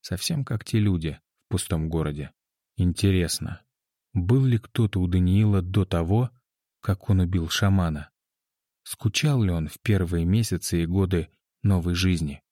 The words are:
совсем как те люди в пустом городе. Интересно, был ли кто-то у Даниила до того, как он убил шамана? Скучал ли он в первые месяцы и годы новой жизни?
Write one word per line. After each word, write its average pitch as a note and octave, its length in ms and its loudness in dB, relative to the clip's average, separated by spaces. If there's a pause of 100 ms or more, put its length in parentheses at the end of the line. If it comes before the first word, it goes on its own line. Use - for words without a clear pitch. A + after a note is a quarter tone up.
совсем C#3 440 -4
как A2 200 -6
те - 140 -2
люди F2+ 420 0 (260)
в - 40 -12
пустом D#2+ 380 -2
городе. D2+ 440 -4 (440)
Интересно, F2+ 840 0 (500)
был G#2+ 320 2
ли A#2+ 140 2
кто-то G2+ 420 -2
у F2+ 60 0
Даниила F#2 560 2
до F#2 220 0
того, F#2 460 0 (520)
как - 280 -4
он F#2 100 4
убил F2 280 0
шамана? F2 640 0 (720)
Скучал C3 600 -2
ли F#2 100 2
он D#2+ 160 -2
в - 120 -16
первые F2+ 440 0
месяцы F2+ 580 0
и E2 40 -2
годы F2+ 420 0 (340)
новой F2 320 2
жизни? E2+ 580 -2